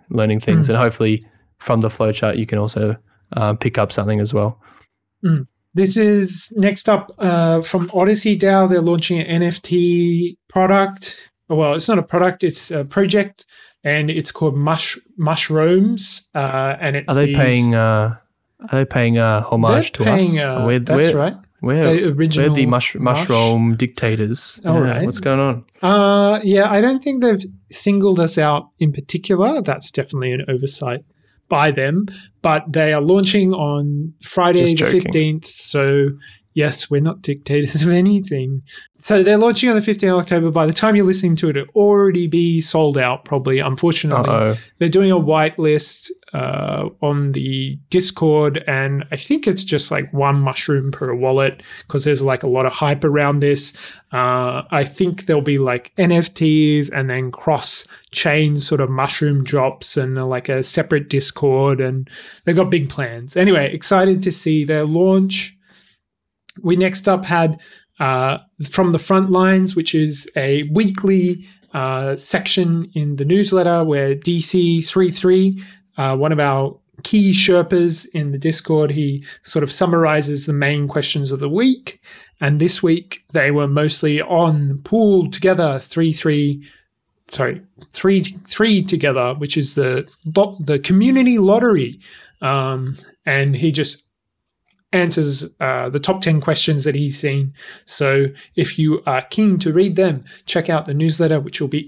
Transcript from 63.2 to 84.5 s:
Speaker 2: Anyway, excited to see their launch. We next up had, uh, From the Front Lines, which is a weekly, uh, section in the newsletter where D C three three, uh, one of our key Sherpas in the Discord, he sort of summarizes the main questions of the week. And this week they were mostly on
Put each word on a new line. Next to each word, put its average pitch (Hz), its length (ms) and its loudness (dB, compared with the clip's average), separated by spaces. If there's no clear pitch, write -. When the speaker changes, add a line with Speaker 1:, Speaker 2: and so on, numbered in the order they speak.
Speaker 2:
Anyway, 175 360 2
excited 190 500 2
to 185 80 -2
see 156 340 0
their 151 200 -2
launch. 190 720 0
We 180 140 0
next 185 340 0
up 190 160 0
had, 165 340 0
uh, 131 400 0
From 180 220 2
the 165 80 0
Front 190 320 2
Lines, 185 440 4
which 165 200 -2
is 151 400 -2
a 139 360 0
weekly, 190 760 0
uh, 135 420 -4
section 170 800 -2
in 147 220 -4
the 139 100 -4
newsletter 180 580 2
where 139 320 0
D 170 260 -2
C 170 400 0
three 185 300 0
three, 190 500 2
uh, 135 180 0
one 147 160 0
of 151 80 2
our 139 380 0
key 202 280 2
Sherpas 175 840 2
in 147 180 -4
the 139 60 -6
Discord, 156 540 0
he 143 320 -4
sort 151 200 -4
of 143 80 -4
summarizes 151 760 0
the 151 80 -2
main 143 340 0
questions 143 440 -4
of 135 80 -4
the 143 100 -4
week. 247 520 -2
And 147 180 0
this 180 220 0
week 175 420 -2
they 143 180 2
were 143 160 0
mostly 151 540 -2
on 151 640 0